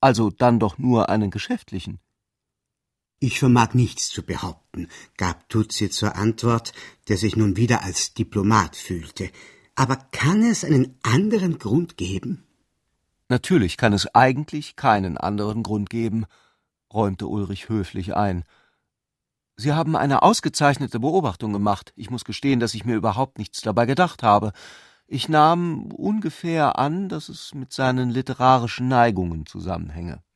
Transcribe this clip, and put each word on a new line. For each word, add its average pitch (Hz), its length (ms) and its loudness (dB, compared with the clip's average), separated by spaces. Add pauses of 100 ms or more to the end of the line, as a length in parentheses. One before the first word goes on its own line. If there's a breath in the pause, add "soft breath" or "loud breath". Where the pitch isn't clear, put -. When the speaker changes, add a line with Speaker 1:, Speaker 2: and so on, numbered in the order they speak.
Speaker 1:
Also 113 280 4
dann 120 300 2
doch 104 180 0
nur 120 300 2
einen 104 240 0
geschäftlichen?“ 98 720 -8 (1200)
Speaker 2:
„Ich 127 180 -2
vermag 120 340 4
nichts - 360 0
zu - 140 -10
behaupten“, - 680 -8 (260 loud breath)
gab 87 320 -4
Tutsi 107 420 -2
zur - 280 -2
Antwort, 113 560 0 (340 loud breath)
der 104 80 2
sich 98 220 0
nun 101 180 2
wieder 117 280 2
als - 300 -6
Diplomat 104 640 2
fühlte. 87 560 -10 (440 loud breath)
„Aber 131 200 2
kann 190 480 -2
es 226 220 0
einen 131 380 2
anderen 185 560 0
Grund 160 360 -2
geben?“ 92 500 -8 (840)
Speaker 1:
„Natürlich 123 500 2
kann 110 160 4
es - 220 0
eigentlich 135 600 2
keinen 98 420 0
anderen 104 460 -4
Grund 104 260 -4
geben“, 113 360 -4 (680)
räumte 101 360 -2
Ulrich 101 420 -6
höflich 98 460 -4
ein. 95 280 -2 (1120)
„Sie 139 180 -2
haben 160 220 0
eine 139 280 2
ausgezeichnete 143 760 2
Beobachtung 127 540 -2
gemacht. 101 420 -2
Ich 98 140 -14
muss 117 140 -8
gestehen, 131 360 0
dass 113 140 -2
ich 101 120 -8
mir 117 100 0
überhaupt 110 420 -2
nichts - 240 -10
dabei 110 240 2
gedacht 151 380 0
habe. 104 300 4 (520 loud breath)
Ich - 240 -6
nahm 160 640 2
ungefähr 165 880 -2
an, 180 300 -2
dass 160 200 -10
es - 240 -18
mit 131 200 -12
seinen 127 360 0
literarischen 127 800 2
Neigungen 92 580 2
zusammenhänge. 85 800 -10 (120)